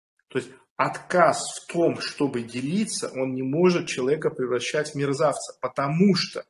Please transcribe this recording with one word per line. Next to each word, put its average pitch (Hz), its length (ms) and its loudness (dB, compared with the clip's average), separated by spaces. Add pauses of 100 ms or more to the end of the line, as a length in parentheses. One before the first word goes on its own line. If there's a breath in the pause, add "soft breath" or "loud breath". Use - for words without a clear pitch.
(280)
То - 120 -6
есть - 100 -8 (260 loud breath)
отказ 147 680 2 (200)
в - 100 -14
том, 160 280 2
чтобы 123 420 -2
делиться, 139 720 -4
он 131 180 -2
не 131 100 -4
может 165 440 4
человека 147 420 0
превращать 131 600 -2
в - 60 -10
мерзавца, 139 640 0
потому 165 520 4
что, - 360 -4